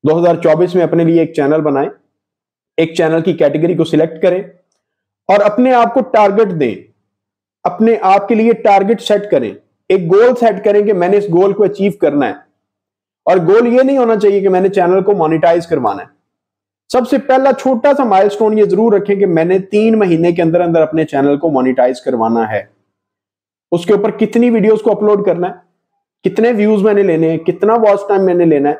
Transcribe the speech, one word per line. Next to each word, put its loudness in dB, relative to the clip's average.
दो 0
हज़ार 2
चौबीस 0
में 2
अपने 0
लिए 2
एक -4
channel 0
बनाएं, -2
एक -2
channel 0
की -2
category 0
को 0
select -2
करें -2
और 2
अपने 2
आप 2
को 0
target 2
दें, -4
अपने 0
आप 0
के 0
लिए 2
target 0
set -2
करें, -4
एक 0
goal 4
set -2
करें 2
कि 0
मैंने 0
इस 0
goal 2
को 0
achieve -2
करना 0
है। -8
और 2
goal 2
ये 2
नहीं 0
होना 0
चाहिए 0
कि -2
मैंने 0
channel 0
को 0
monetize 0
करवाना -4
है। -20
सबसे 0
पहला 0
छोटा 0
सा 0
milestone 0
ये 4
जरूर 2
रखें -2
कि 0
मैंने 0
तीन 0
महीने 0
के -2
अंदर 0
अंदर 0
अपने 0
channel -2
को -4
monetize 0
करवाना -2
है। -8
उसके 0
ऊपर -2
कितनी 0
videos 0
को 0
upload 0
करना -2
है, -10
कितने 0
views 0
मैंने 2
लेने 0
हैं, -2
कितना -2
watch 0
time 0
मैंने 2
लेना 2
है। -4